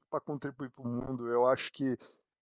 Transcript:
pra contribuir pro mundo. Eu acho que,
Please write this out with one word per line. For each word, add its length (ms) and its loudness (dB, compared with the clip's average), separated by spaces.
pra 100 -2
contribuir 520 -8
pro 160 -20
mundo. 440 -4
Eu 140 6
acho 260 4
que, 260 -2